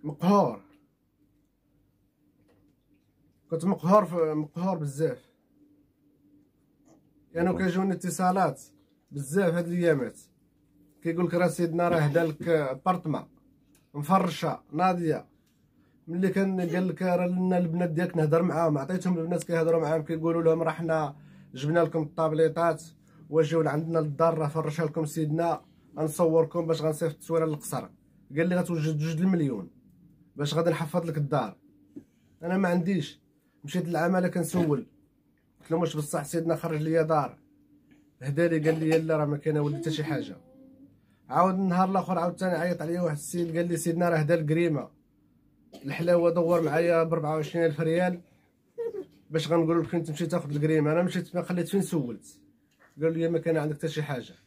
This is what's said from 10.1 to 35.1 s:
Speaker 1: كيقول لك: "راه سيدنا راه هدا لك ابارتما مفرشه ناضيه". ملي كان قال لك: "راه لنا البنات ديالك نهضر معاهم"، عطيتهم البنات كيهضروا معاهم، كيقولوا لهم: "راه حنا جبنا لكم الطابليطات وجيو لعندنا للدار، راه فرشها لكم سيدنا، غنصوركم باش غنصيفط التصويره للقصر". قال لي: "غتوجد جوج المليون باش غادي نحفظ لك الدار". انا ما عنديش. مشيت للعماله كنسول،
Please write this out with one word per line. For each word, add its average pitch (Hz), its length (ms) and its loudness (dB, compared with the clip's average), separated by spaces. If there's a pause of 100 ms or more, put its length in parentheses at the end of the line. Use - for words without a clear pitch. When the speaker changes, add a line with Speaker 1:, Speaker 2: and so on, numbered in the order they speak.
Speaker 1:
كيقول 170 240 0
لك: 170 80 -2
"راه 175 140 4
سيدنا 175 400 0
راه 170 100 4
هدا 151 260 4
لك 156 240 -4
ابارتما 156 800 -2 (680)
مفرشه 165 680 0 (100)
ناضيه". 170 540 0 (840)
ملي 180 200 0
كان 190 320 0
قال 175 280 0
لك: 160 140 -4
"راه 180 240 2
لنا 180 320 2
البنات 175 320 0
ديالك 170 260 -2
نهضر 160 260 4
معاهم"، 160 360 2
عطيتهم 175 400 -2
البنات 170 260 -2
كيهضروا 165 360 2
معاهم، 156 220 0
كيقولوا 165 400 -2
لهم: 160 200 2
"راه 160 80 0
حنا 160 460 -2 (380)
جبنا 147 260 2
لكم 165 220 2
الطابليطات 160 800 0 (480)
وجيو 156 320 2
لعندنا 160 360 0
للدار، 160 400 2
راه 151 100 -2
فرشها 156 380 -2
لكم 156 180 -4
سيدنا، 160 600 -2 (340)
غنصوركم 160 680 2
باش 156 160 0
غنصيفط 156 320 -2
التصويره 160 320 -2
للقصر". 147 420 -6 (480)
قال 170 120 2
لي: 180 80 0
"غتوجد 160 420 0
جوج 160 220 -2
المليون 147 500 0 (680)
باش 143 180 -4
غادي 170 160 2
نحفظ 165 360 -2
لك 156 100 -4
الدار". 135 400 -2 (840)
انا 180 140 -2
ما 190 120 2
عنديش. 175 520 -2 (440)
مشيت 160 240 -4
للعماله 175 400 2
كنسول، 170 580 0 (760)